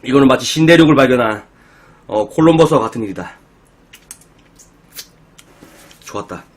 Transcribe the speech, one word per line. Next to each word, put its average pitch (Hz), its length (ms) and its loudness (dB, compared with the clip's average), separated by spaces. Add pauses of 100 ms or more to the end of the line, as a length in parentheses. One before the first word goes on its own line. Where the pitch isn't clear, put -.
이거는 135 260 2
마치 127 180 0
신대륙을 160 480 2
발견한, 120 500 -2 (600)
어, 104 220 -4
콜럼버스와 160 520 2
같은 113 220 -8
일이다. 92 340 -12 (2750)
좋았다. - 440 -16 (120)